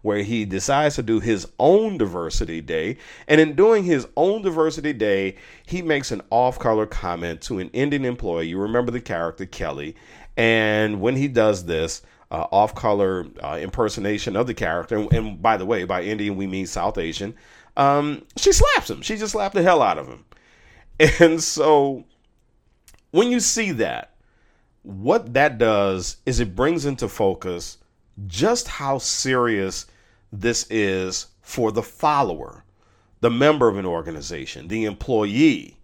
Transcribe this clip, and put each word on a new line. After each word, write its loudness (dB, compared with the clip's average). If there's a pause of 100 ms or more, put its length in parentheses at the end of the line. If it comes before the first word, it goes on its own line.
where 0
he -2
decides 0
to -4
do 2
his -2 (120)
own 4
diversity -2
day. -4 (300)
And 6
in 4
doing 6
his 2 (120)
own 2
diversity 0
day, 0 (280)
he -6
makes 0
an -6
off-color 2
comment -6
to -6
an -8
Indian -2
employee. -4
You -6
remember -2
the -6
character, -6
Kelly. -8 (400)
And 2
when 0
he -2
does 2
this, -4 (300)
uh, -4
off-color, 0 (140)
uh, -6
impersonation -4
of 0
the -6
character, -4
and, 0
and -2
by 2
the -6
way, -2
by -4
Indian, -4
we -4
mean -4
South -4
Asian, -6 (440)
um, 0 (100)
she 4
slaps 4
him. -8
She -6
just -6
slapped -4
the 4
hell 6
out 2
of -10
him. -20 (720)
<laughs> 6
And 6
so 2 (1080)
when 4
you 2
see 0
that, -4 (680)
what -2
that 2
does 2
is 0
it -4
brings 0
into -4
focus -4 (500)
just 0
how -4
serious 0 (440)
this -2
is -2 (140)
for -2
the 0
follower, -2 (580)
the 4
member 4
of 2
an -6
organization, -8
the -2
employee. 0